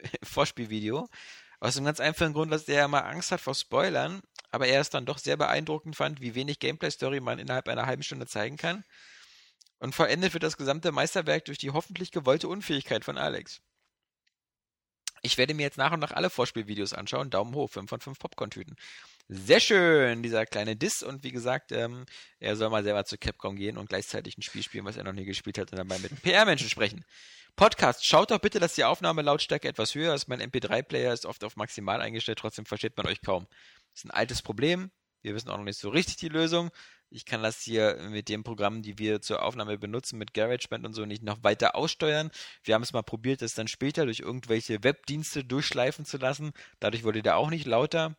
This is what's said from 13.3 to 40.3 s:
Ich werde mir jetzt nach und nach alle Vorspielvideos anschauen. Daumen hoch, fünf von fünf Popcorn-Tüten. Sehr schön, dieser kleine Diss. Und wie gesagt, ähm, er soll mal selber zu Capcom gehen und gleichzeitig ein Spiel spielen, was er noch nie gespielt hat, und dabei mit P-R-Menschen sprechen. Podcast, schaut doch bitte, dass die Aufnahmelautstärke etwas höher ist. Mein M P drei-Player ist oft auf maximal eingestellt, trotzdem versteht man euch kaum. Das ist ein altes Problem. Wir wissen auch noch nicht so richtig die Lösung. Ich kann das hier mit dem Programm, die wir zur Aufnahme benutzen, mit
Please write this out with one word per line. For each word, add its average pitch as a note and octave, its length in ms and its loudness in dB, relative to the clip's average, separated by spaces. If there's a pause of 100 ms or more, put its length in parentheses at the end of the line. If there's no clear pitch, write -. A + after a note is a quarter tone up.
Ich - 160 0
werde C3 160 4
mir D3+ 80 -2
jetzt C#3+ 160 -2
nach C#3+ 140 4
und D#3+ 80 -2
nach D3 120 -4
alle F3+ 180 0
Vorspielvideos G#2 600 -2
anschauen. C3 380 -4
Daumen A2 240 0
hoch, C#3+ 160 -2
fünf G2+ 200 -10
von A2 100 -8
fünf C#3 180 -14
Popcorn-Tüten. - 580 -10 (520)
Sehr G2 320 6
schön, D3+ 640 6
dieser A2+ 240 2
kleine G#2+ 300 -2
Diss. E3 260 -2
Und C3+ 200 -10
wie C3 100 -10
gesagt, B2 400 -2
ähm, A#2+ 340 -4 (320)
er G#2+ 180 -2
soll A2 140 2
mal G#2+ 120 4
selber G#2 220 2
zu - 140 -8
Capcom G2+ 380 -4
gehen G#2 220 -4
und G2+ 100 -10
gleichzeitig - 500 -6
ein G#2+ 40 -10
Spiel G2+ 200 -8
spielen, G2+ 220 -8
was G2+ 120 -8
er G2 80 -8
noch F#2+ 80 -6
nie G2 120 -8
gespielt G2 340 -6
hat, G2 140 -4
und F#2 60 -6
dabei F#2 200 -4
mit G2 240 -10
P-R-Menschen F3 460 4
sprechen. A2 360 -2 (520)
Podcast, G3 500 6
schaut E3 240 6
doch G#3+ 80 4
bitte, G3+ 220 0
dass E3+ 140 4
die C3+ 100 4
Aufnahmelautstärke D3+ 840 2
etwas A#2 260 0
höher D#3 200 2
ist. - 140 -4
Mein B2 120 -4
M A2+ 120 -6
P B2 80 0
drei-Player B2 520 0
ist - 140 -4
oft G2+ 180 -8
auf G#2+ 120 -10
maximal G#2+ 440 -2
eingestellt, A2+ 380 -4
trotzdem A2 280 -8
versteht A2 300 -4
man G#2 100 -2
euch F#2 140 -2
kaum. F#2 260 -2 (460)
Das - 80 -18
ist - 60 -18
ein - 60 -12
altes A#2+ 300 0
Problem. E3 480 0 (320)
Wir G#2 120 -6
wissen A2+ 160 -8
auch G2 80 -4
noch G#2 60 -8
nicht G2+ 160 -8
so G#2 80 -6
richtig D3 280 0
die E3 120 -8
Lösung. E3 420 2 (400)
Ich - 140 -16
kann A2 180 -4
das A2 200 0
hier A2 340 4 (140)
mit G#2 180 -6
dem G#2+ 160 -4
Programm, A2 380 -2
die G#2 160 -12
wir G#2+ 240 0
zur - 200 -2
Aufnahme G#2 360 -4
benutzen, A2 400 -8
mit G#2 160 -10